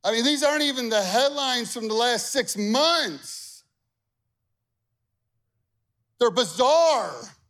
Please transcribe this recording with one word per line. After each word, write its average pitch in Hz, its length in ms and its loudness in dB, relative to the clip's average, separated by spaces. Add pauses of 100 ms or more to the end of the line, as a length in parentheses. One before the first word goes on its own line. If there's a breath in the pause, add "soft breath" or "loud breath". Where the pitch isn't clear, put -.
I 202 80 0
mean, 233 140 0
these 294 180 0
aren't 302 200 2
even 254 260 -4
the 214 120 2
headlines 254 720 0
from 226 140 -6
the 214 60 -2
last 233 400 0
six - 240 -4
months. 233 1040 -2 (2500)
They're 240 100 4
bizarre. 247 840 2 (360)